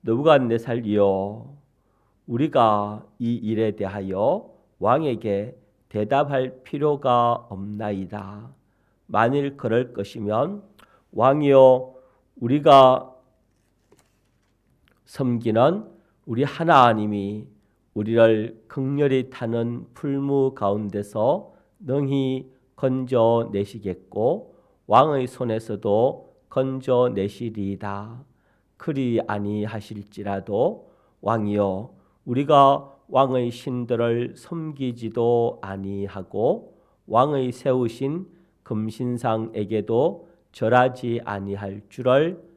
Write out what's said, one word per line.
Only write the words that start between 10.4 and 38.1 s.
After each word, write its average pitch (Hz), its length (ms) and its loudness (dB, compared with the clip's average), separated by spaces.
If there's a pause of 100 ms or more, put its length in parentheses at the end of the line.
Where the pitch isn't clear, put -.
왕이여, 131 840 6 (420)
우리가 135 760 6 (1900)
섬기는 120 880 0 (360)
우리 120 180 -2
하나님이 110 1040 2 (440)
우리를 110 720 2
극렬히 135 600 -2
타는 117 640 -6
풀무 139 640 -2
가운데서 107 1000 -2 (280)
능히 135 680 -4 (260)
건져내시겠고 117 1800 -2 (320)
왕의 131 400 4
손에서도 110 1080 -2 (140)
건져내시리이다. 113 1800 -4 (540)
그리 127 480 -4
아니하실지라도 104 1600 -6 (300)
왕이여, 104 760 -2 (300)
우리가 139 720 2 (120)
왕의 127 420 0
신들을 120 840 -4
섬기지도 120 1200 -2
아니하고 98 1160 -6 (280)
왕의 131 460 0
세우신 131 720 -4 (360)